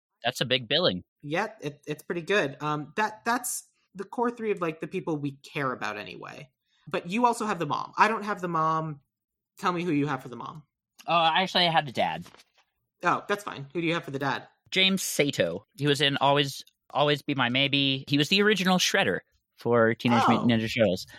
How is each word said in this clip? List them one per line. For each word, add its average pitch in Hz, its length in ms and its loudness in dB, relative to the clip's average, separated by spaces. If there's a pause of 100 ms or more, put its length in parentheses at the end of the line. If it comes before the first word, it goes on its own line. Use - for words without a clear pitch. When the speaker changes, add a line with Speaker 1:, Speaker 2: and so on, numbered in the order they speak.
(220)
Speaker 1:
That's 120 180 -2
a 160 40 2
big 123 240 0
billing. 143 340 2 (200)
Speaker 2:
Yeah, 170 260 -2 (120)
it, 143 260 -10
it's 147 160 -8
pretty 175 180 -6
good. 160 400 0
Um, 151 360 -4
that, 214 280 -4
that's 240 400 -4 (300)
the 196 100 -10
core 240 260 -2
three 226 200 -4
of, 185 100 -2
like, 165 200 -4
the 170 60 -8
people 170 300 -4
we 143 160 -4 (100)
care 139 300 -4
about 104 240 -6
anyway. 101 540 -14 (360)
But 175 220 -6
you 220 180 0
also 233 200 0
have 202 120 -4
the 165 80 -2
mom. - 300 -6
I 196 120 4
don't 208 160 -2
have 202 160 -4
the 180 80 -6
mom. 160 520 0 (580)
Tell 180 140 -2
me 175 100 -2
who 175 100 0
you 143 140 2
have 135 160 -4
for 135 60 -14
the 120 80 -12
mom. 131 260 -12 (440)
Speaker 1:
Oh, 165 280 2
actually, 180 320 2
I 165 40 4
had 160 160 4
the 127 60 -10
dad. 87 320 0 (800)
Speaker 2:
Oh, 151 240 0
that's 101 180 -2
fine. 131 280 -10
Who 175 80 -4
do 165 60 -2
you 160 80 0
have 165 100 -4
for - 60 -12
the 139 80 -6
dad? 127 280 -4 (240)
Speaker 1:
James 190 320 4
Sato. 107 640 0 (100)
He 139 100 -2
was 147 140 4
in 139 180 2
Always, 139 460 2 (260)
Always 147 320 2
Be - 120 -2
My 131 140 2
Maybe. 135 600 0
He 143 100 2
was 147 100 2
the 196 140 4
original 185 360 2
Shredder 135 420 2 (360)
for 117 380 4
Teenage 120 320 2
Speaker 2:
Oh. - 40 4
Speaker 1:
Mutant 117 220 2
Ninja 113 200 0
Turtles. 101 340 2 (120)